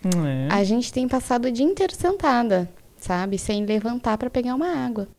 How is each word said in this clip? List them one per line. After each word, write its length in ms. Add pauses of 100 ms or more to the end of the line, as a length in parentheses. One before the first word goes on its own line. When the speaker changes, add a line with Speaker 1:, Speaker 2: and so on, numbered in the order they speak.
Speaker 1:
É. 480
Speaker 2:
a 140
gente 260
tem 160
passado 400
o 40
dia 140
inteiro 300
sentada, 760 (280)
sabe? 400
Sem 280
levantar 520
pra 120
pegar 260
uma 200
água. 320 (120)